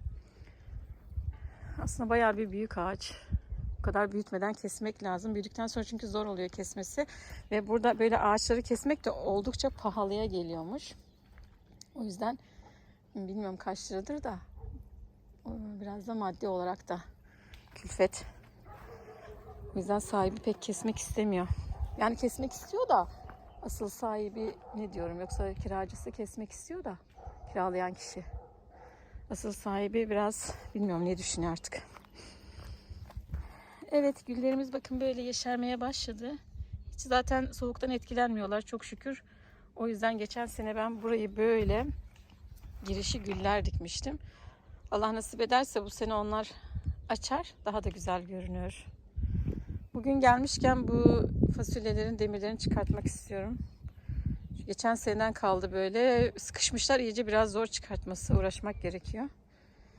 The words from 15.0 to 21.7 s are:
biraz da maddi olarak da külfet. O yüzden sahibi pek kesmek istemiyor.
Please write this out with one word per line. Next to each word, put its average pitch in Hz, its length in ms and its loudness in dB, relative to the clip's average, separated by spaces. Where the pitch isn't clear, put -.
biraz 202 260 -8
da 226 80 -4
maddi 202 320 -2
olarak 180 420 -2
da 180 100 -4
külfet. - 500 2
O 202 40 -2
yüzden 202 200 2
sahibi 202 400 0
pek - 220 -2
kesmek 220 360 -2
istemiyor. 190 500 0